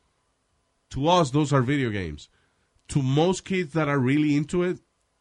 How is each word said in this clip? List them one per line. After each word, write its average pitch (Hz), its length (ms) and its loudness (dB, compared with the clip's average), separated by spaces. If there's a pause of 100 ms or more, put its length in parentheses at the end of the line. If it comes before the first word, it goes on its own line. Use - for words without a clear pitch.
(920)
To 135 160 -2
us, 170 240 4
those 147 220 0
are 135 80 4
video 131 280 -2
games. 87 400 -8 (600)
To 147 120 0
most 151 440 0
kids 180 280 -4
that 156 140 0
are 143 120 0
really 143 360 2
into 151 280 -2
it, 175 160 -4 (420)